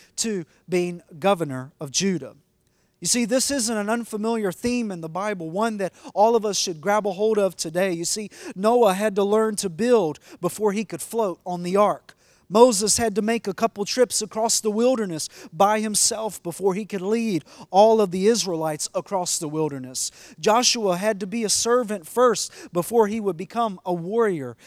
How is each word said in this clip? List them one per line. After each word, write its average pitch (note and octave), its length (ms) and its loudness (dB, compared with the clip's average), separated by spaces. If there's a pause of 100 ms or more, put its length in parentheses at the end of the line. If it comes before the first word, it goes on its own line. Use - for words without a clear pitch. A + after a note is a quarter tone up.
(160)
to G3+ 280 -4 (220)
being F3 360 -2 (160)
governor D3+ 600 -2
of C#3+ 120 -10
Judah. D#3 460 -4 (640)
You F3 60 -6
see, A#3 200 0
this B3 240 0
isn't A#3+ 260 -2
an G#3 140 -2
unfamiliar A3 600 -2
theme A#3+ 380 -2
in F3 120 -8
the D#3+ 80 -8
Bible, F3+ 400 -6
one G#3+ 280 -2
that F#3 140 -4 (220)
all A3+ 220 6
of G#3+ 100 0
us G3 100 -2
should D#3+ 240 -4
grab G3+ 260 0
a G3 60 -2
hold G#3+ 240 0
of F#3+ 180 2
today. F3 380 -2
You E3+ 140 -4
see, G#3 240 -6 (240)
Noah G#3+ 400 4
had G3+ 220 -2
to G3+ 80 2
learn G#3+ 320 2
to G3 120 -4
build F3+ 520 2 (200)
before G3 320 0
he G#3+ 120 -2
could E3+ 180 -10
float G#3+ 420 -4
on F3 200 -6
the F3+ 120 0
ark. G3 380 2 (340)
Moses G#3+ 500 6
had A3+ 160 -2
to G#3+ 80 -2
make A3+ 260 -2
a F#3 60 -4
couple A3 320 -4
trips - 340 0
across A3 400 -2
the G#3+ 100 -2
wilderness G#3+ 600 0 (240)
by G#3 260 4
himself G#3+ 640 -2
before F#3 320 0
he G#3+ 100 -6
could F#3+ 160 -8
lead G#3+ 460 -2 (240)
all A3 280 8
of G3+ 120 2
the F#3 160 0
Israelites E3 680 0
across F#3 440 -4
the D#3+ 100 -6
wilderness. C#3+ 640 -4 (280)
Joshua G#3 600 2
had G#3 220 0
to G#3 60 -8
be A3 180 -4
a G3 40 0
servant G#3+ 580 0
first A#3 460 2 (180)
before G#3 360 2
he A3 140 -4
would F#3+ 180 -2
become G3+ 480 -4
a F3+ 80 -2
warrior. F3 720 -2